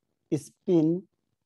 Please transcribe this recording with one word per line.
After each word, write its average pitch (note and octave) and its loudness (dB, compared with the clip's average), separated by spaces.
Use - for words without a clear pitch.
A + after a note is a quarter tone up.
स्पिन E3 0